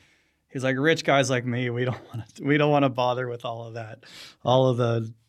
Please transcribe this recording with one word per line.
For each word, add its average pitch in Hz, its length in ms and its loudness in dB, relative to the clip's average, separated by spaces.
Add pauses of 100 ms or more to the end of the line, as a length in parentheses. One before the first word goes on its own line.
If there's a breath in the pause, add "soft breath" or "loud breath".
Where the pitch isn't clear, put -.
(480 soft breath)
he's 131 140 -8
like, 131 160 -2
"Rich 156 260 2
guys 139 260 2
like 123 140 0
me, 123 260 -2
we 120 140 -2
don't 123 240 -4
wanna, 113 180 -12 (140)
we 147 180 2
don't 147 120 2
wanna 143 200 4
bother 123 360 -2
with 120 180 -10
all 117 220 -10
of 113 80 -14
that, 113 300 -14 (400 loud breath)
all 131 240 6
of 123 80 2
the 117 360 -2 (160)